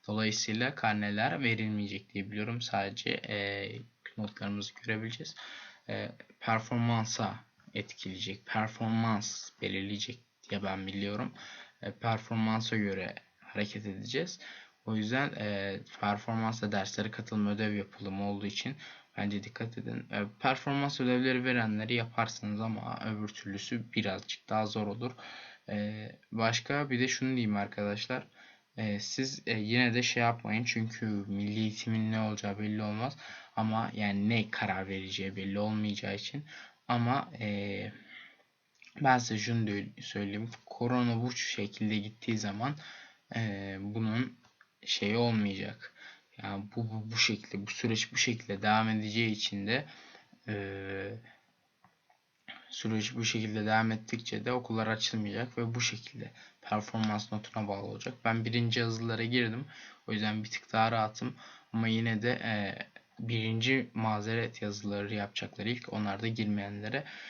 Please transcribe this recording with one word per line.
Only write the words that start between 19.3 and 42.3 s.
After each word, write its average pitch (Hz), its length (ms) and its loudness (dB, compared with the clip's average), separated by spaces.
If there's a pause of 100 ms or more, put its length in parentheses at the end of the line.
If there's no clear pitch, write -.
dikkat - 340 -6
edin. - 340 -6
E, 104 120 0 (160)
performans 139 640 2
ödevleri 127 420 4
verenleri 113 500 2
yaparsınız 110 680 0
ama 110 440 -2
öbür 107 220 -2
türlüsü 101 680 -6
birazcık - 560 -2
daha 107 160 4
zor 107 220 0
olur. 117 240 -4 (580)
E, 107 400 -2 (220)
başka 117 580 2
bir 123 100 4
de 127 80 4
şunu 131 220 0
diyeyim 117 260 4
arkadaşlar. 104 720 -2 (500)
E, 104 220 0
siz, 135 460 -2
e, 113 140 2
yine 117 340 4
de 123 100 4
şey 120 200 4
yapmayın 117 400 2
çünkü 113 420 0
milli 101 540 0
eğitimin 110 520 2
ne 110 80 2
olacağı 107 400 0
belli 107 240 0
olmaz. 107 340 -2 (380)
Ama 110 380 2
yani 101 360 2
ne 113 220 4
karar 95 360 0
vereceği 95 480 -4
belli 98 240 -2
olmayacağı 104 560 0
için. 143 300 -6 (420)
Ama, 120 520 2
e, 101 520 -2 (1120)
ben 131 160 8
size 117 200 0
şunu 113 300 2
da 101 340 -2
söyleyeyim. 104 480 -4 (160)
Korona 120 560 2
bu 123 100 0
şekilde 107 640 0
gittiği 107 400 -2